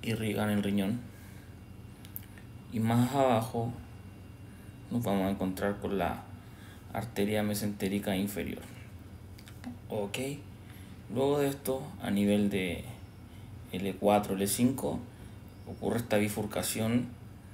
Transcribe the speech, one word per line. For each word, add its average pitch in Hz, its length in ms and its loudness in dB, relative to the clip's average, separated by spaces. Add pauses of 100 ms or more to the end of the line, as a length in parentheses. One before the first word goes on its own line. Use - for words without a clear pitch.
irrigan 107 480 2
el 101 140 4
riñón. 101 360 2 (1700)
Y 117 60 0
más 120 340 6
abajo 120 580 4 (1200)
nos 120 120 2
vamos 95 240 4
a 98 40 4
encontrar 98 460 0
con 98 200 0
la 80 260 0 (720)
arteria 107 500 2
mesentérica 104 720 0
inferior. - 460 -2 (1300)
Ok, 101 300 -4 (960)
luego 143 260 4
de 139 100 4
esto, 131 380 -2 (140)
a 98 100 -2
nivel 101 380 6
de 92 360 0 (840)
L 95 280 0
cuatro, 101 360 6
L 98 120 2
cinco, - 520 4 (680)
ocurre 107 300 -2
esta 113 200 2
bifurcación 110 880 2 (460)